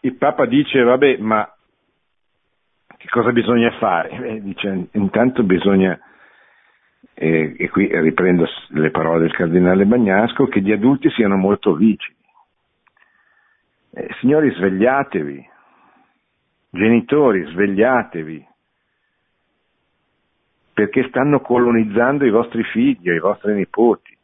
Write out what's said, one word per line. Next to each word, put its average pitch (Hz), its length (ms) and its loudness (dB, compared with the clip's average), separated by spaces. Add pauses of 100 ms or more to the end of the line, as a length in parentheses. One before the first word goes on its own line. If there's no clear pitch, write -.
il 131 140 -6
Papa 147 320 0
dice, 131 340 2
"Vabbè, 127 360 4
ma 107 300 -2 (1500)
che - 120 -20
cosa 120 220 0
bisogna 117 460 2
fare?" 87 320 -2
Eh, 110 320 -10
dice, 98 520 -8
"Intanto 113 500 0
bisogna", 95 560 2 (1120)
eh, 80 420 -2
e 85 140 -6
qui 95 180 0 (120)
riprendo 85 480 2
s-, - 220 -16
le 76 200 -2
parole 80 300 -2
del 82 140 0
cardinale 90 520 2
Bagnasco, 104 640 0
"che - 140 -2
gli 98 100 -2
adulti 120 400 0
siano 98 260 0
molto 98 380 0
vigili." 101 400 0 (1800)
Eh, - 260 -14
signori, 147 320 2
svegliatevi. 92 1000 -2 (1200)
Genitori, 117 760 2
svegliatevi. 87 1000 -2 (2250)
Perché 120 340 0
stanno 139 320 0
colonizzando 120 840 0
i 123 40 4
vostri 113 360 0
figli, 117 440 -2
i 85 100 -2
vostri 101 360 -2
nipoti. 104 680 -2